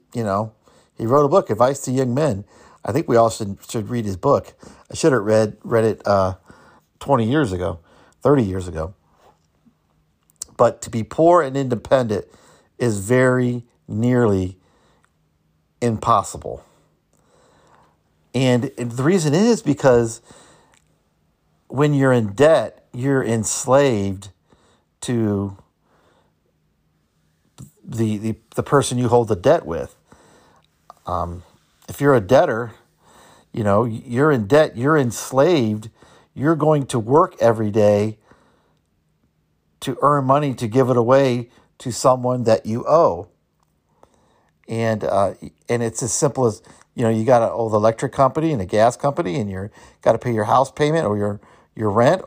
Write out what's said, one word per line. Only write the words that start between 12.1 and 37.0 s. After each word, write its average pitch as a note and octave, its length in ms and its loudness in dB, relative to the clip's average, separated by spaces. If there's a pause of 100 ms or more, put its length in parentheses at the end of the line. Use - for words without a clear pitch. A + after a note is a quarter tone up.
is A2 220 -2
very B2 680 0 (220)
nearly G#2+ 680 0 (1200)
impossible. G#2+ 840 -2 (1700)
And, B2+ 420 0
and A#2+ 140 -6
the B2+ 120 -6
reason D#3 300 2
is G#3+ 280 2
because A#2+ 600 2 (1500)
when D3 260 0
you're C3+ 200 2
in G#2+ 200 0
debt, C#3 600 2
you're C3+ 300 -2
enslaved A2+ 1080 0 (720)
to G#2 560 -4 (2250)
the, A2+ 340 -4
the, A2 180 -6 (200)
the B2 80 -4
person C3+ 340 0
you B2 100 -2
hold A#2 220 2
the G#2+ 60 0
debt A#2+ 300 0
with. D2+ 300 -10 (1120)
Um, F2 360 -6 (440)
if - 120 -14
you're C#3+ 140 4
a A#2+ 80 4
debtor, A#2+ 520 2 (760)
you A#2 120 -6
know, G#2 220 2
you're A#2+ 460 -2
in A2+ 140 0
debt, C3+ 320 2
you're C#3+ 200 2
enslaved, B2 920 0 (460)
you're D3+ 200 0
going D3+ 320 2
to B2 120 -4
work D3 400 2